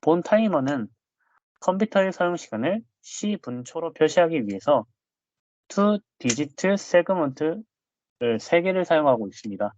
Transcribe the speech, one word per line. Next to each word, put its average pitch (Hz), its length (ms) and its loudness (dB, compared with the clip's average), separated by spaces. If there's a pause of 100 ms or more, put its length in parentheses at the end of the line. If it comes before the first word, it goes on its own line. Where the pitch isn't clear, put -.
본 170 220 2
타이머는 147 640 0 (720)
컴퓨터의 190 520 0
사용 175 240 0
시간을 160 460 -4 (180)
시 - 420 -6
분초로 123 520 -8
표시하기 160 520 2
위해서 107 400 0 (840)
투 208 300 2 (200)
디지트 147 580 -2
세그먼트를 175 840 -2 (760)
세 170 240 0
개를 185 220 0
사용하고 139 440 2
있습니다. 104 500 -8